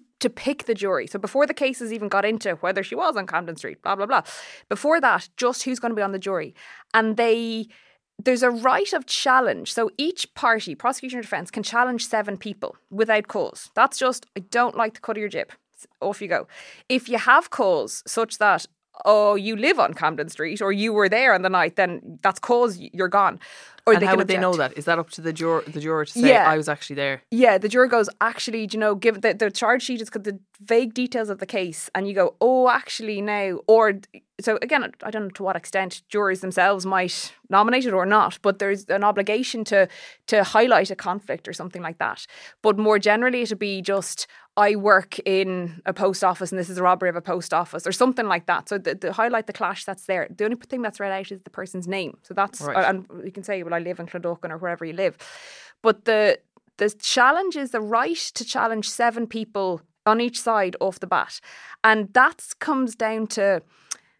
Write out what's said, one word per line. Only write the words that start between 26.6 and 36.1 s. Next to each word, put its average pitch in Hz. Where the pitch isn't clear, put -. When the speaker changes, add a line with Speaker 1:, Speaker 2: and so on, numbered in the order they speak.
Speaker 2:
actually 147
there"? 139
Speaker 1:
Yeah, 226
the 208
juror 247
goes, 226
"Actually, 226
do 220
you 220
know, 214
give 202
the, 220
the 208
charge 247
sheet, 240
it's 214
got 208
the 196
vague 226
details 240
of 190
the 190
case," 185
and 190
you 202
go, 196
"Oh, 254
actually 214
now," 202
or, 220
so 220
again, 262
I 214
don't 214
know 190
to 190
what 190
extent 190
jurors 196